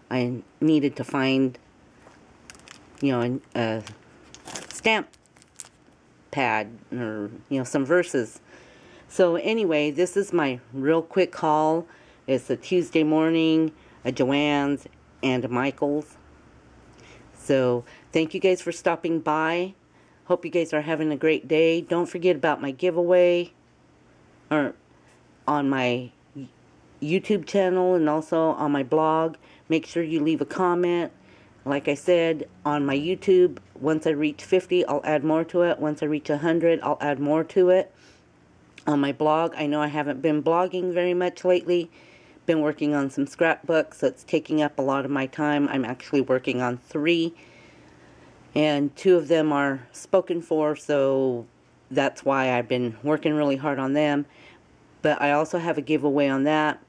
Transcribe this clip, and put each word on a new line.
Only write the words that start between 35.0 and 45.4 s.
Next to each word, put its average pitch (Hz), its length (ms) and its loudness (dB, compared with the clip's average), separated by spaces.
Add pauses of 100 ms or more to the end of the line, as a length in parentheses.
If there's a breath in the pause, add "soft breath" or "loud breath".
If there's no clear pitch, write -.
add 151 220 0
more 156 180 2
to 170 200 0
it. 175 160 0
Once 151 220 -4
I 156 40 -2
reach 147 240 -4
a 147 80 0
hundred, 165 460 2
I'll 147 180 -2
add 143 180 -2
more 151 240 0
to 180 280 2
it. 185 220 2 (920 soft breath)
On 147 140 2
my 139 100 0
blog, 156 460 0
I 156 80 -4
know 147 160 0
I 147 60 0
haven't 143 340 -4
been 151 200 2
blogging 180 520 0
very 180 200 0
much 180 300 -2
lately. 175 480 2 (540 loud breath)
Been 160 160 2
working 147 340 0
on 139 140 0
some 143 180 -4
scrapbooks, 160 720 0
so 139 80 0
it's - 160 -6
taking 156 380 -2
up 147 180 -2
a - 20 0
lot 135 220 0
of 131 80 -4
my 135 160 -2
time. 147 400 0